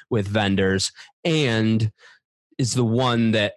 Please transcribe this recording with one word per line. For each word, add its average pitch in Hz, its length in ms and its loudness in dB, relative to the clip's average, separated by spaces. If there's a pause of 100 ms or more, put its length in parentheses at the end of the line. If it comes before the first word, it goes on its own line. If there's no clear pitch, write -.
with 107 180 -2
vendors, 98 640 0 (320)
and 113 680 0 (680)
is 120 160 -2
the 123 100 2
one 117 460 0
that 104 260 0